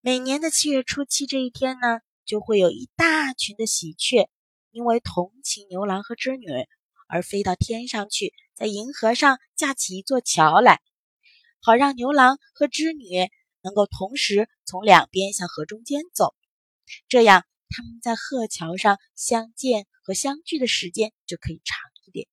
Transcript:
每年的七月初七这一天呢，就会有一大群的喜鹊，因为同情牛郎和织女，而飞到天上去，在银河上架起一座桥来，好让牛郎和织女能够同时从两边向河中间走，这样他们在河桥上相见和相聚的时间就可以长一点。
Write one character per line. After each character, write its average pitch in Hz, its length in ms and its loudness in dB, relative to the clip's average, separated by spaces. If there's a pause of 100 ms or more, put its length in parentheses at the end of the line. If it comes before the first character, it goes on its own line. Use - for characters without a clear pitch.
每 254 200 0
年 262 200 -4
的 320 100 -2
七 - 200 0
月 262 140 0
初 285 200 -6
七 - 220 -4
这 269 120 -4
一 254 120 -4
天 262 300 -6
呢， 240 180 -2 (260)
就 214 160 -4
会 208 200 2
有 175 100 6
一 - 240 -12
大 311 400 0
群 208 220 -8
的 220 100 -6
喜 160 280 -6
鹊， - 360 2 (400)
因 233 140 -12
为 233 160 2
同 180 320 -6 (100)
情 202 260 -8
牛 185 160 -6
郎 196 200 -4
和 233 100 -10
织 262 220 -6
女， 247 100 -18 (640)
而 175 160 -4
飞 202 180 -4
到 - 140 0
天 233 320 -4
上 208 200 -6
去， - 240 -4 (220)
在 - 120 -6
银 214 260 -6
河 233 240 0
上 277 240 4 (160)
架 277 180 -2
起 - 220 -6
一 - 60 -10
座 254 180 0
桥 160 400 4
来， 226 200 8 (800)
好 226 140 6
让 277 220 2
牛 247 160 -2
郎 269 260 6 (160)
和 294 140 0
织 311 240 -4
女 185 360 -2 (340)
能 196 120 -8
够 202 120 4
同 196 280 -8
时 214 340 0 (160)
从 190 200 -12
两 175 260 6
边 196 220 -4
向 180 160 -8
河 - 160 -10
中 214 180 -16
间 285 200 -6 (120)
走， - 220 -2 (720)
这 247 140 6
样 196 220 8 (260)
他 - 120 -12
们 233 180 -16
在 233 140 -4
河 233 320 -6
桥 170 300 -8
上 202 220 2 (180)
相 226 380 -4
见 226 320 -2 (160)
和 - 100 -8
相 277 300 -6
聚 - 160 -6
的 254 80 0
时 196 240 -2
间 214 220 -2 (140)
就 170 120 -12
可 - 120 -8
以 165 140 -12
长 - 140 -8 (280)
一 - 40 -20
点。 - 220 -12